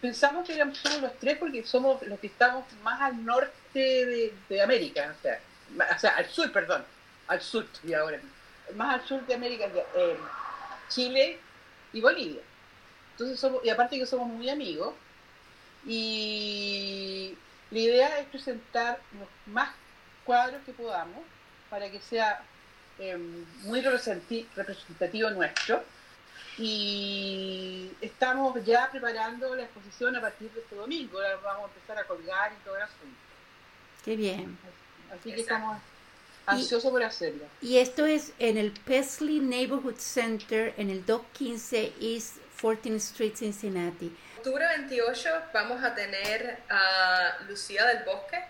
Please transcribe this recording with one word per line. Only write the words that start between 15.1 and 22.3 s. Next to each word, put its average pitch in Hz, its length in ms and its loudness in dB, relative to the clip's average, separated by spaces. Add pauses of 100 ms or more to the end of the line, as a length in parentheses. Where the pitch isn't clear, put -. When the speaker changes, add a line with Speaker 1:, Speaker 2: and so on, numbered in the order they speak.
Speaker 1:
y 202 1500 -4 (320)
la 214 100 -4
idea 254 400 6
es 277 80 -6
presentar 240 720 -4 (180)
los 196 120 -16 (160)
más - 240 -2 (560)
cuadros 254 400 4
que 254 80 -14
podamos 208 500 -6 (460)
para 202 200 -6
que 196 120 -14
sea, 220 400 0 (580)